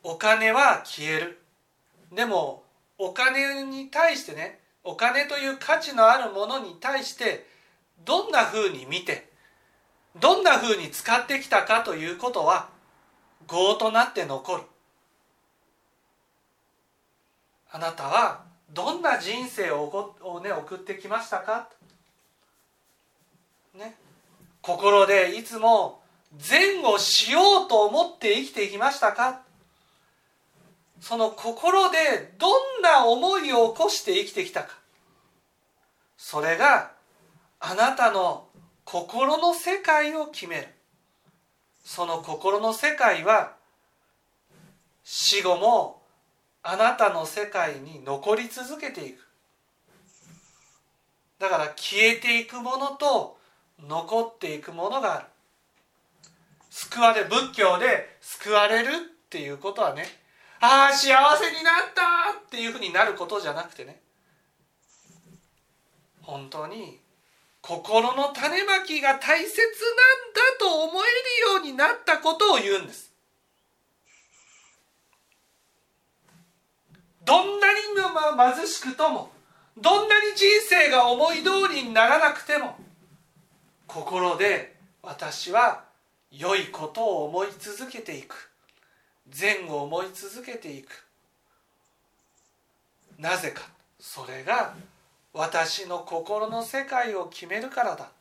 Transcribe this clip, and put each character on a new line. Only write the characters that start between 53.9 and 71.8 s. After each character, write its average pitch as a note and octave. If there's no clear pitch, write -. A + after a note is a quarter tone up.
っ A3+
て D#3+
い D3
く E3+
も F3
の C4+
が G3+
あ -
る。 -
救 -
わ A3+
れ、 G#3
仏 B3+
教 F#3
で -
救 -
わ G#3
れ A3+
る C4+
っ -
て D#3
い C#3+
う C#3+
こ G3
と A3+
は D3+
ね、 D3+
「あ C4+
あ、 -
幸 C#4
せ D#4+
に D#4+
な E4+
っ -
た」 F4
っ -
て A#3
い A3+
う A3
ふ -
う -
に F#3
な F#3+
る G#3
こ F3
と G#3
じ D3+
ゃ C#3+
な E3
く -
て B2
ね、 C#3
本 C#3
当 D3+
に G3+
心 A3
の C#4
種 D#4+
ま F#4+
き D#4
が C4+
大 D#4+
切 -
な A4+
ん A#4+
だ B4+
と E4
思 F4+
え A#4+
る A#4+
よ F#4+
う -
に C#4+
な D4